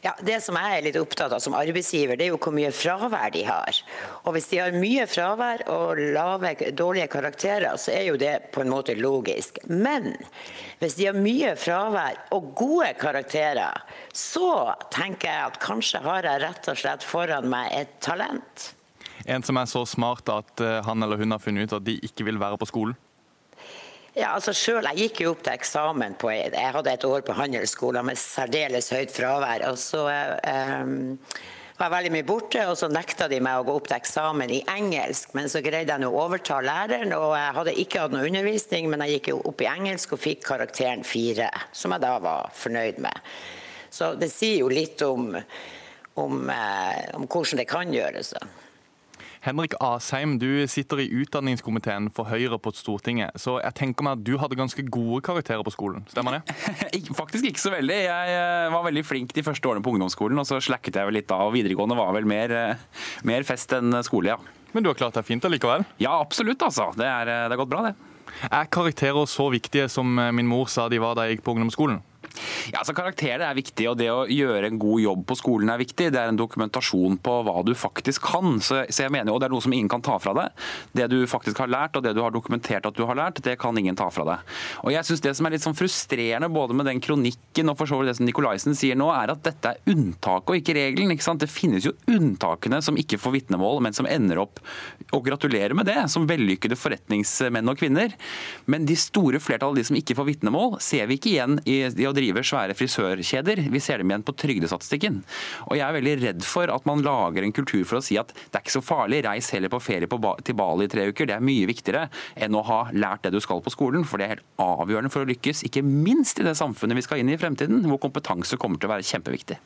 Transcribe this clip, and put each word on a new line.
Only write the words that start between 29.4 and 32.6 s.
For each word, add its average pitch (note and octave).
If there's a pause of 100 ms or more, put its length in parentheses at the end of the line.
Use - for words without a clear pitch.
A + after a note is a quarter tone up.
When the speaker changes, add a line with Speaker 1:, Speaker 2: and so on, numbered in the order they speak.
Speaker 1:
og C3
så, D3+
eh, C#3+
ehm, C3+ (580)
var F3+
jeg E3+
veldig F3
mye D#3
borte, G#3+